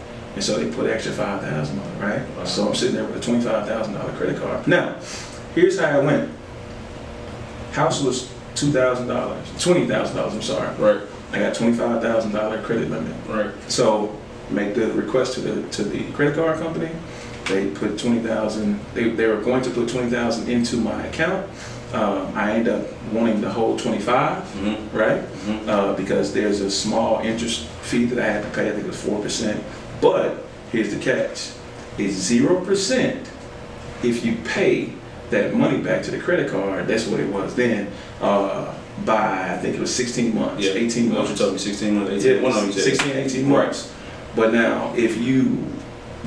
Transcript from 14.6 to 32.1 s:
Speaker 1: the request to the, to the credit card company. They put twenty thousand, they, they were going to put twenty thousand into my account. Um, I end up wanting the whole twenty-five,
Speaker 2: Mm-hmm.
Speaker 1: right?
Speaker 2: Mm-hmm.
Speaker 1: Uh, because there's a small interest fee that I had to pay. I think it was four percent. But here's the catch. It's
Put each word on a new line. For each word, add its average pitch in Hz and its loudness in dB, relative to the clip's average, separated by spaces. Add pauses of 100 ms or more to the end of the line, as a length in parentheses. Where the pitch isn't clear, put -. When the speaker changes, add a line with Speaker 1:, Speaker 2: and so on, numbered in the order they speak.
Speaker 1:
the 110 2
request 123 2
to - -4
the, - -4
to 107 -2
the - -4
credit 147 2
card 160 2
company. 160 -4 (580)
They 98 2
put - -2
twenty 117 2
thousand, 107 0 (140)
they, 117 2
they 113 2
were 104 4
going 127 2
to 127 0
put 117 0
twenty 123 0
thousand 117 0
into 120 2
my 107 0
account. 180 -2 (440)
Um, 98 0
I 104 0
end 117 2
up 104 2 (280)
wanting 113 4
the - -2
whole 113 2
twenty-five, 123 0
Speaker 2:
Mm-hmm. 107 -4
Speaker 1:
right? 110 4
Speaker 2:
Mm-hmm. 107 -6
Speaker 1:
Uh, 98 2
because - 0
there's 104 2
a 98 0
small 110 2
interest 117 -2 (160)
fee 120 2
that 110 0
I 104 2
had 104 0
to - -6
pay. 104 0
I - -2
think 101 -4
it 90 -4
was - -8
four 104 -2
percent. 117 -2 (380)
But - 2 (280)
here's 113 0
the 143 -4
catch. - -2 (460)
It's 98 0